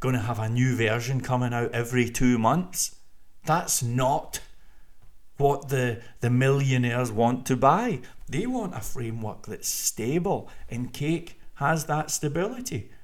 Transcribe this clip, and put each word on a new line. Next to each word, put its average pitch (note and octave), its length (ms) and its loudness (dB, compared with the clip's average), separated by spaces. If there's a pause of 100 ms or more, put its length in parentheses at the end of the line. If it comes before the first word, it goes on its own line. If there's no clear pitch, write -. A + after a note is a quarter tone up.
gonna B2+ 200 2
have A2 180 -2
a A2 100 0
new B2 280 4
version A#2 440 2
coming B2 340 0
out A#2+ 180 0
every A#2+ 360 2
two B2 300 6
months. C#3 580 2 (480)
That's E3 380 2
not B2+ 580 0 (960)
what C#3 320 2
the, B2+ 320 0 (200)
the A#2+ 100 2
millionaires B2+ 800 4
want A#2 340 2
to C3 100 2
buy. D#3+ 440 4 (280)
They E3+ 180 -2
want A#3+ 280 -4
a A2+ 60 -8
framework A2+ 640 -4
that's - 220 -8
stable, E3 800 -2 (200)
and A#2+ 240 -6
Cake - 480 -4 (140)
has D3+ 300 0
that D3+ 260 -2
stability. E3+ 800 -4 (140)